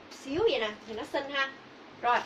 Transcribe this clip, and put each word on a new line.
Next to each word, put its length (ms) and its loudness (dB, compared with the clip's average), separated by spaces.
xíu 180 0
vậy 80 4
nè, 100 2
thì 60 -6
nó 100 -6
xinh 160 0
ha. 220 0
Rồi. 240 6